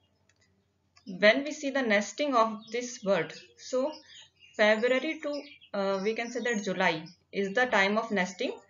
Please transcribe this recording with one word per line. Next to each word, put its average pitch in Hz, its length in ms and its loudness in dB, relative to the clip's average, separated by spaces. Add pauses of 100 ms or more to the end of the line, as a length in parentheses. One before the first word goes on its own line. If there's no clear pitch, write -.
(1040)
When 208 380 4
we 302 80 -6
see 285 180 -6
the 262 140 -2
nesting 226 500 0
of 220 380 2
this 247 260 -8
bird, 185 340 0 (280)
so 262 320 -2 (640)
February 247 640 2
to, 294 200 -6 (300)
uh, 196 320 0
we 220 120 0
can 240 160 -6
say 247 80 -4
that 220 240 -2
July 180 420 0 (260)
is 196 220 -2
the 247 140 2
time 208 320 2
of 220 100 -4
nesting, 208 440 -2 (160)